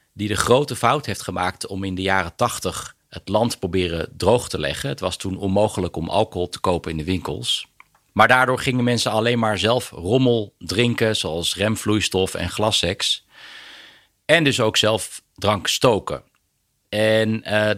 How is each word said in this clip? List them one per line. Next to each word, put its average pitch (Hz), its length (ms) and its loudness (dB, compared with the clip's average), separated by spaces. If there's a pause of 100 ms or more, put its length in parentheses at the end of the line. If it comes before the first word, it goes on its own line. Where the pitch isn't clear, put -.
(140)
Die 101 140 -4
de 101 80 -2
grote 123 400 2
fout 131 300 2
heeft 101 160 -6
gemaakt 92 460 -4
om 98 160 -8
in 95 120 -4
de 92 60 -4
jaren 95 340 0
tachtig - 600 -4 (140)
het - 180 -16
land 107 320 0
proberen 87 580 -2
droog 117 320 2
te - 100 -6
leggen. 73 300 -4
Het - 100 -6
was 92 180 -4
toen 95 200 -6
onmogelijk 98 580 0
om 85 140 -6
alcohol 90 400 -2
te - 100 -12
kopen 85 320 -2
in 80 60 -6
de 76 60 -6
winkels. 87 640 -4 (440)
Maar 107 160 6
daardoor 127 320 4
gingen 127 240 0
mensen 120 280 0
alleen 117 280 2
maar 107 180 0
zelf 113 320 0
rommel 113 680 2
drinken, 110 580 0
zoals 85 400 -4
remvloeistof 104 800 0
en 87 160 -4
glasseks. - 760 -2 (1000)
En 160 180 4
dus 135 160 2
ook 113 180 0
zelf - 440 -2 (140)
drank 101 320 0
stoken. 101 560 2 (680)
En, 110 540 2
eh, 107 340 0